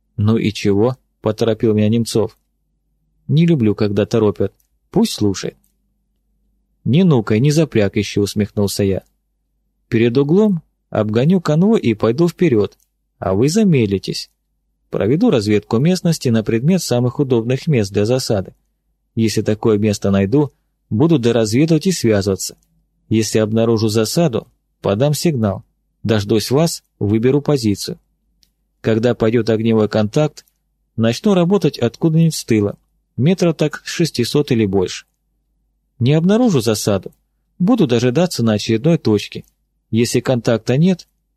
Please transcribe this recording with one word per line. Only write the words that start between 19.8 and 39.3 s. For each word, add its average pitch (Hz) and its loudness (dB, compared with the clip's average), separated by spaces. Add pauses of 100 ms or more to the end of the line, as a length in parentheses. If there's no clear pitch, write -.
найду, 98 0 (380)
буду 147 2
доразведывать 120 0
и 190 0
связываться. 101 -2 (500)
Если 110 0
обнаружу 113 0
засаду, 113 -2 (340)
подам 117 0
сигнал. 113 -2 (380)
Дождусь 107 0
вас, 160 0 (160)
выберу 113 0
позицию. 113 -2 (840)
Когда 113 0
пойдет 113 0
огневой 110 2
контакт, 113 -2 (520)
начну 117 0
работать 175 0
откуда-нибудь 160 0
с - -10
тыла, 104 -2 (400)
метров 165 0
так - -4
шестисот - -2
или 113 2
больше. 95 -2 (920)
Не 131 2
обнаружу 190 2
засаду, 107 -2 (480)
буду 208 2
дожидаться 123 0
на 110 2
очередной 113 0
точке. - -2 (460)